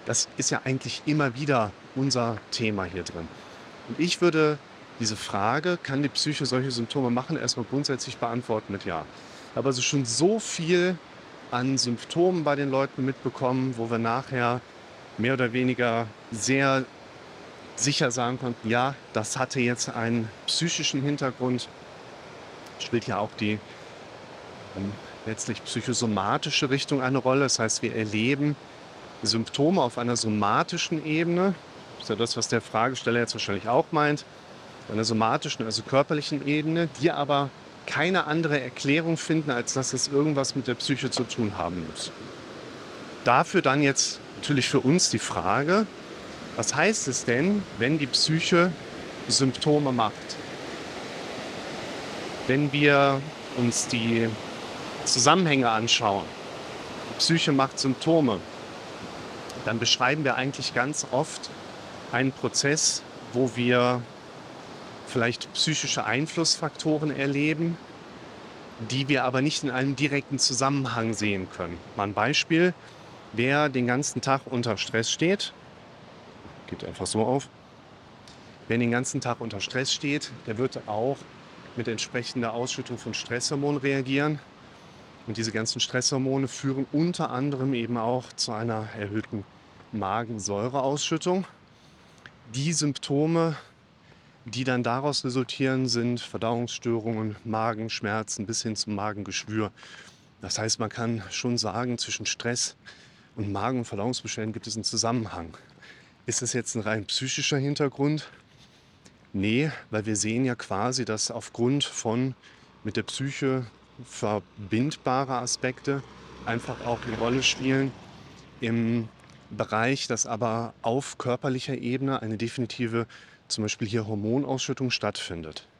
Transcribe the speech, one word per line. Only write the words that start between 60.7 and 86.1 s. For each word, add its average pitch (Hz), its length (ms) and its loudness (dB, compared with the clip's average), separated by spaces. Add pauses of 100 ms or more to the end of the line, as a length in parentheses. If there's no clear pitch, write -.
ganz 131 360 0
oft - 380 0 (640)
einen 131 200 2
Prozess, - 720 2 (300)
wo 123 240 2
wir 123 460 4 (1040)
vielleicht 120 480 0
psychische 143 500 0
Einflussfaktoren 156 1080 0
erleben, 147 680 0 (1120)
die 135 180 0
wir 131 160 4
aber 127 160 4
nicht 151 220 2
in 139 80 0
einem 131 260 2
direkten 139 420 0
Zusammenhang 123 760 2
sehen 101 360 0
können. 85 280 -6 (180)
Mal 101 80 2
ein 101 100 -2
Beispiel, 160 600 4 (580)
wer 139 380 4
den 127 160 2
ganzen 127 340 2
Tag 135 260 2
unter 117 300 0
Stress - 340 0
steht, 180 420 2 (1160)
geht - 200 -10
einfach - 180 -6
so 110 200 0
auf, 135 240 0 (1160)
wer 117 100 2
den 120 120 4
ganzen 123 300 0
Tag 120 220 -2
unter 104 180 -6
Stress 131 320 -2
steht, 147 380 -2 (160)
der 113 100 -4
wird 127 300 0
auch 117 320 0 (580)
mit 117 120 -2
entsprechender 117 640 -4
Ausschüttung 123 420 -4
von 113 160 -8
Stresshormonen 143 720 -2
reagieren. 139 560 2 (880)
Und 104 100 -4
diese 113 160 -2
ganzen 110 280 -2
Stresshormone 131 680 2